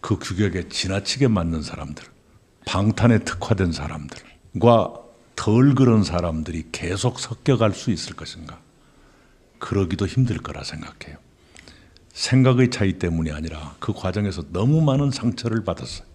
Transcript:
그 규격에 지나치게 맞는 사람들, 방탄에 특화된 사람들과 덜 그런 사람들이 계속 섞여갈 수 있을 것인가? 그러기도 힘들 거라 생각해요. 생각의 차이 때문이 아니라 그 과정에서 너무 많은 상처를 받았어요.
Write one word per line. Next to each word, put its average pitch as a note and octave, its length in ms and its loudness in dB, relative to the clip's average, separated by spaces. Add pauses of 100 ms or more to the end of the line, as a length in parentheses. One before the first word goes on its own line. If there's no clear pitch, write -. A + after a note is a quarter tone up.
그 - 180 -2
규격에 F#2+ 520 -4
지나치게 G2+ 580 -2
맞는 E2+ 340 0
사람들, D2 400 -12 (640)
방탄에 G#2+ 540 4
특화된 F#2 520 0
사람들과 D#2 1200 0 (420)
덜 B2+ 380 4
그런 A#2 280 6
사람들이 E2 720 -4
계속 F#2+ 480 -4
섞여갈 A2+ 540 0
수 - 160 -6
있을 - 260 -6
것인가? D#2+ 420 -16 (1000)
그러기도 G2 480 -2
힘들 A#2+ 320 0
거라 - 260 -10
생각해요. - 540 -14 (960)
생각의 B2+ 560 4
차이 G2 280 0
때문이 E2 320 -2
아니라 D#2 480 -10
그 - 140 -6
과정에서 F#2 500 -4 (100)
너무 C3+ 280 2
많은 C#3+ 300 2
상처를 A#2 520 -2
받았어요. - 520 -8